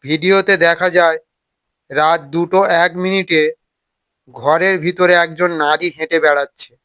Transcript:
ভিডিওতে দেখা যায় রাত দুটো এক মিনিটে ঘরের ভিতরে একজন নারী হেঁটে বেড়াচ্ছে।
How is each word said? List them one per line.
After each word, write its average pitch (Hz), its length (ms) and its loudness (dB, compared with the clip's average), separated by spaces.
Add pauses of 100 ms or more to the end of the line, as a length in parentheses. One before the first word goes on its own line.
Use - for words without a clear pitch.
ভিডিওতে 185 560 2
দেখা 170 320 2
যায় 165 280 2 (720)
রাত 156 320 0
দুটো 170 440 -2
এক 175 300 0
মিনিটে 180 580 -2 (760)
ঘরের 170 500 0
ভিতরে 180 340 0
একজন 170 380 0
নারী 156 480 -2
হেঁটে 160 200 -2
বেড়াচ্ছে। 143 640 -2